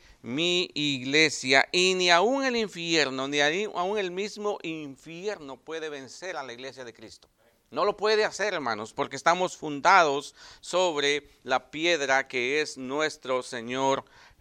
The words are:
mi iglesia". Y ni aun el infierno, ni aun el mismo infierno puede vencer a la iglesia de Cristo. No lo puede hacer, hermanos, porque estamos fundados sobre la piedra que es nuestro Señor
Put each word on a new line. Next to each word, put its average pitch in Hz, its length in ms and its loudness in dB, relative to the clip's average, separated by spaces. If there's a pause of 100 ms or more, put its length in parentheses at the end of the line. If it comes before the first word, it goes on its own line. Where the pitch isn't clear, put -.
(220)
mi 170 520 0
iglesia". 135 1000 2
Y 185 220 2
ni 180 160 2
aun 226 340 4
el 247 140 0
infierno, 160 720 0
ni 147 100 0
aun 185 580 0
el 190 140 -4
mismo 202 520 -6
infierno 160 920 -10
puede 156 320 -10
vencer 147 480 -12
a 143 80 -8
la 127 80 -12
iglesia 127 320 -14
de 117 100 -14
Cristo. - 360 -20 (440)
No 156 120 0
lo 208 100 0
puede 214 300 2
hacer, 190 280 -2
hermanos, 113 380 -4
porque 135 240 -6
estamos 175 400 2
fundados 147 800 4 (240)
sobre 147 680 0 (140)
la 127 280 0
piedra 143 560 2
que 131 320 -2
es 143 180 -6
nuestro 131 640 -2
Señor 131 600 -2 (380)